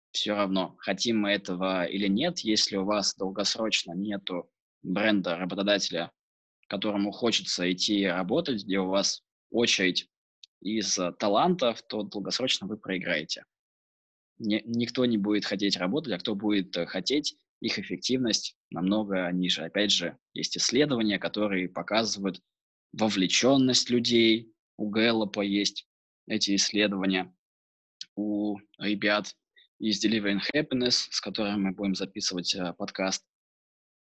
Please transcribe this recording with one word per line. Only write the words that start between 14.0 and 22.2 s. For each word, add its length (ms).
Не-, 280
никто 400
не 120
будет 280
хотеть 320
работать, 360
а 40
кто 180
будет, 400
э, 100
хотеть, 500
их 180
эффективность 800
намного 600
ниже. 320
Опять 280
же, 260
есть 240
исследования, 600
которые 500
показывают 720